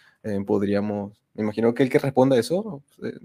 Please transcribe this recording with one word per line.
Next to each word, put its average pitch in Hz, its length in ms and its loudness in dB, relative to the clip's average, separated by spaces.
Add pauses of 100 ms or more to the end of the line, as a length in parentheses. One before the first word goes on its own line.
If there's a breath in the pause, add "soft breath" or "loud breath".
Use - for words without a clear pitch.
(220 soft breath)
eh, 101 240 -6
podríamos, 101 720 -2 (140)
me 107 100 -6
imagino 110 300 0
que 135 120 2
el 127 40 0
que 143 100 2
responda 135 380 4
a - 20 4
eso, 170 440 -4 (200)
eh, 120 120 -8 (100)